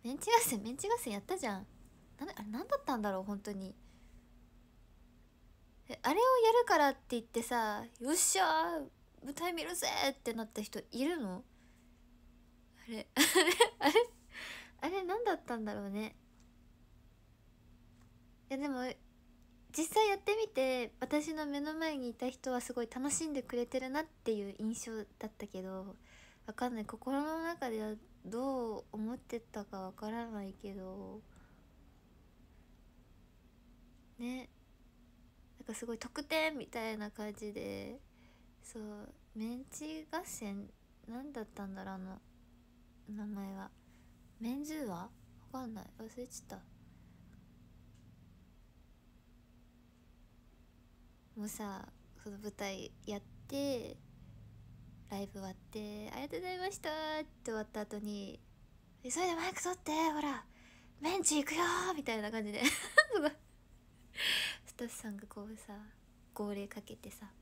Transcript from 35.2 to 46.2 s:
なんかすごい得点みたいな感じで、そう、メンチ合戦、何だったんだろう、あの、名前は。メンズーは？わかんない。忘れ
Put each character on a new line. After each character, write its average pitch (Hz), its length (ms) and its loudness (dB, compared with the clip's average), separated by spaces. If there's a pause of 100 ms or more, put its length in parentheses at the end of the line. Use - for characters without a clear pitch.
な - 60 -18
ん - 20 -10
か 220 80 -6
す - 100 -8
ご 233 80 -4
い 220 60 -4
得 277 260 -8
点 311 320 2
み 240 120 -6
た 220 220 -4
い 214 60 -4
な 208 140 -6
感 208 240 -8
じ 208 180 -8
で、 196 480 -6 (640)
そ - 160 -14
う、 208 360 -12 (200)
メ 226 220 -4
ン 269 140 -10
チ 311 400 -8
合 339 140 -2
戦、 202 460 -8 (380)
何 262 240 -8
だ 233 100 -6
っ 208 40 -6
た 202 200 -10
ん 190 80 -8
だ 190 100 -10
ろ 190 80 -6
う、 - 20 -6
あ 190 40 -8
の、 185 220 -10 (880)
名 208 180 -6
前 196 300 -6
は。 190 140 -10 (720)
メ 233 140 -2
ン 285 100 -4
ズ 311 100 -6
ー 294 120 -4
は？ 185 240 -6 (420)
わ 262 80 -6
か 254 60 -6
ん 220 80 -8
な 214 80 -8
い。 - 40 -12 (120)
忘 220 180 -12
れ 247 100 -8